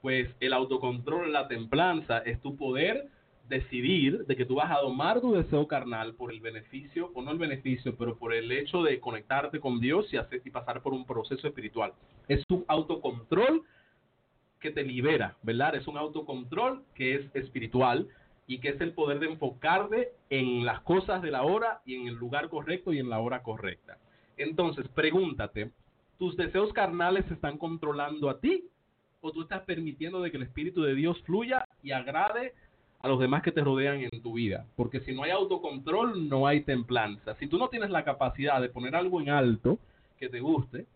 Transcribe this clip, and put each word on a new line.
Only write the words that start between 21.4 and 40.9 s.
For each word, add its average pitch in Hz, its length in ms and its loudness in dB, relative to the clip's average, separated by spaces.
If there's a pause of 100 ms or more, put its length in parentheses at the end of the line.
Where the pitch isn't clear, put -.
hora 214 420 2
y 127 120 -8
en 123 100 -6
el 120 80 -6
lugar 131 340 -4
correcto 160 440 -4
y 143 60 2
en 123 120 -2
la 113 80 0
hora 123 240 -2
correcta. 107 560 -8 (380)
Entonces, 151 520 -2
pregúntate, 151 840 0 (500)
¿Tus 180 160 -2
deseos 190 380 2
carnales 185 500 2
se - 80 -6
están 151 240 -4
controlando 151 720 -2
a 131 120 -2
ti? 349 260 2 (560)
¿O 156 100 -6
tú 160 80 -6
estás 190 220 -6
permitiendo 165 580 -6
de 170 100 -2
que 143 60 -10
el 131 60 -6
Espíritu 156 400 -4
de 139 120 2
Dios 165 280 2
fluya 240 440 0 (160)
y 139 100 -6
agrade 190 600 0 (480)
a - 80 0
los 135 100 4
demás 131 240 4
que 170 100 2
te 147 120 2
rodean 139 380 2
en 117 180 -6
tu 113 140 -8
vida? 113 320 -2 (100)
Porque 123 240 -2
si 131 140 -8
no 131 80 -4
hay 160 80 -2
autocontrol, 175 960 0
no 135 180 4
hay 147 140 6
templanza. 117 760 -2
Si 143 100 -8
tú 156 100 0
no 247 140 2
tienes 220 180 -2
la 160 160 0
capacidad 139 560 2
de 123 80 0
poner 127 280 -4
algo 180 260 2
en 143 80 0
alto 127 480 4 (400)
que 127 100 -6
te 127 120 -6
guste 131 440 0 (120)